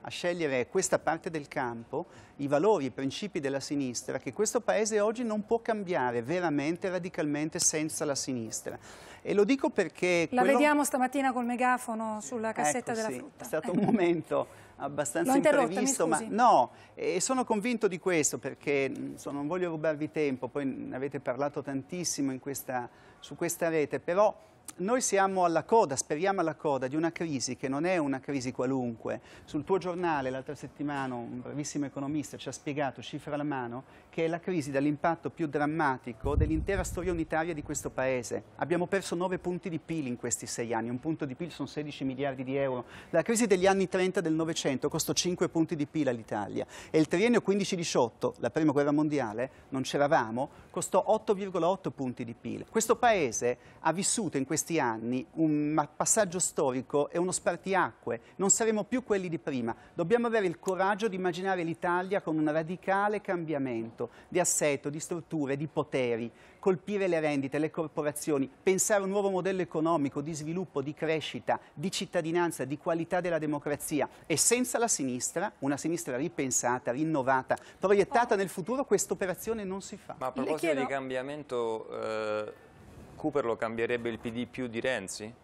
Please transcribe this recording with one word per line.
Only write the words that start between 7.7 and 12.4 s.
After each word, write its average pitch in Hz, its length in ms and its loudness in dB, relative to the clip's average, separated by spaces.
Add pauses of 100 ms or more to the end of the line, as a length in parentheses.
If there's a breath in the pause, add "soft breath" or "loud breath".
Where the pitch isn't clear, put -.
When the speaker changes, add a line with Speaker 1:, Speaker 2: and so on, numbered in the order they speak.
Speaker 1:
la 143 100 0
sinistra. 120 640 -6 (440 loud breath)
E - 120 -4
lo 202 100 6
dico 269 260 2
perché 175 600 2
Speaker 2:
La 254 120 2
Speaker 1:
quello 277 140 6
Speaker 2:
vediamo 294 280 4
stamattina 262 480 0
col 240 140 -2
megafono 233 720 -2
sulla 220 320 -4